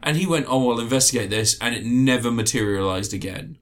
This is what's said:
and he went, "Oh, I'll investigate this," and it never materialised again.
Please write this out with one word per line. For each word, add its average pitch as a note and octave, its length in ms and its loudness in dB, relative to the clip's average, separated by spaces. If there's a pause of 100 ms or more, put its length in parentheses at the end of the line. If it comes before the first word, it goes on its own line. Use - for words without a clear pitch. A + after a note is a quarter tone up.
and D3+ 140 2
he F#3+ 80 2
went, D#3+ 220 0
"Oh, B2+ 220 2
I'll A2+ 80 0
investigate A#2 520 0
this," A2 300 0
and A#2+ 140 -2
it G#2+ 100 -6
never B2 460 2
materialised G2+ 840 0
again. F#2+ 500 -10